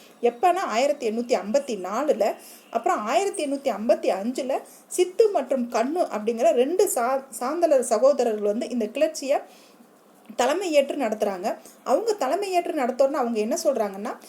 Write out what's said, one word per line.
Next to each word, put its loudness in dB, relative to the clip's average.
எப்பன்னா 2
ஆயிரத்தி 0
எண்ணூத்தி 0
ஐம்பத்தி -6
நாலுல, -2
அப்புறம் -2
ஆயிரத்தி -2
எண்ணூத்தி -2
ஐம்பத்தி 0
அஞ்சுல -2
சித்து 2
மற்றும் 0
கண்ணு 0
அப்படிங்கிற 0
ரெண்டு 2
சா-, 0
சாந்தலர் 2
சகோதரர்கள் 2
வந்து -2
இந்த -2
கிளர்ச்சியை 0
தலைமை 0
ஏற்று 4
நடத்துறாங்க. -2
அவங்க 2
தலைமை -2
ஏற்று 0
நடத்தோன்னா 2
அவங்க -2
என்ன -2
சொல்றாங்கன்னா, -2